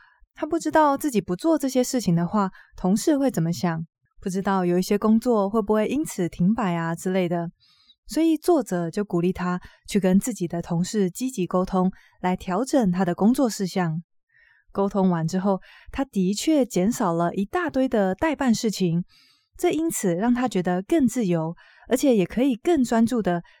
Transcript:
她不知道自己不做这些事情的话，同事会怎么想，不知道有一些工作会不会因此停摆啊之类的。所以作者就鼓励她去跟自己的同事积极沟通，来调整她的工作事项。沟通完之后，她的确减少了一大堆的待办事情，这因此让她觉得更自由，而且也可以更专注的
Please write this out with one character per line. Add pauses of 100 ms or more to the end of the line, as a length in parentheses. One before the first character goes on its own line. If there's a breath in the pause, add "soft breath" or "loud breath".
(340 soft breath)
她
不
知
道
自
己
不
做
这
些
事
情
的
话， (260 soft breath)
同
事
会
怎
么
想， (340)
不
知
道
有
一
些
工
作
会
不
会
因
此
停
摆
啊
之
类
的。 (560 soft breath)
所
以
作
者
就
鼓
励
她 (260 loud breath)
去
跟
自
己
的
同
事
积
极
沟
通， (300 soft breath)
来
调
整
她
的
工
作
事
项。 (680 soft breath)
沟
通
完
之
后， (300 loud breath)
她
的
确
减
少
了
一
大
堆
的
待
办
事
情， (500 soft breath)
这
因
此
让
她
觉
得
更
自
由， (320 soft breath)
而
且
也
可
以
更
专
注
的 (180 soft breath)